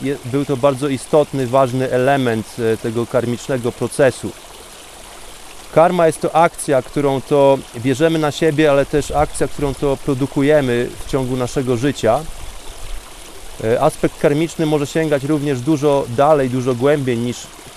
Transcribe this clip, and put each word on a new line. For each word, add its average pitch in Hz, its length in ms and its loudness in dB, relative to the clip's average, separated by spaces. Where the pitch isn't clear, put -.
je-, 135 220 -4
był 135 200 -2
to 143 120 -2
bardzo 135 300 0
istotny, 139 600 0
ważny 127 440 2
element, 127 640 0
e, 107 40 -2
tego 117 300 -4
karmicznego 120 640 -2
procesu. 120 600 0
Karma 175 340 4
jest - 140 -2
to 165 140 -2
akcja, 156 460 2
którą 139 400 -2
to 139 360 4
bierzemy 139 420 0
na 151 120 0
siebie, 156 400 2
ale 139 140 2
też - 260 -2
akcja, 147 360 0
którą 139 260 -4
to 139 240 -2
produkujemy 135 920 0
w - 40 -10
ciągu 131 280 -2
naszego 123 400 -2
życia. 120 420 0
E, 120 180 0
aspekt 151 380 0
karmiczny 156 460 0
może 147 220 0
sięgać 151 360 0
również 139 380 0
dużo 143 480 2
dalej, 135 400 4
dużo 127 260 0
głębiej 127 420 2
niż 120 300 -6